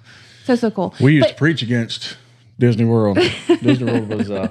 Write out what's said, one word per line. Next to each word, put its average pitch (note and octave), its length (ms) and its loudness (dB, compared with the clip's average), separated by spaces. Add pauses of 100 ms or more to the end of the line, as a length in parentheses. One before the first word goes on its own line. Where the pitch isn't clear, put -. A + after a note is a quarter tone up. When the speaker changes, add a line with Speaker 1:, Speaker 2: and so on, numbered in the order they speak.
(460)
Speaker 1:
So, B3+ 100 0
so A#3 160 0
cool. - 280 -6
Speaker 2:
We C#3 140 4
used C#3 140 4
Speaker 1:
But - 60 -8
Speaker 2:
to - 20 -20
preach D#3 260 0
against A#2 560 -6 (400)
Disney A#2 280 2
World. A2 340 2 (200)
Speaker 1:
<laughs> - 80 -20 (140)
Speaker 2:
Disney A#2+ 300 0
World A2+ 180 -2
was, G#2+ 220 -4
uh, G2 200 -4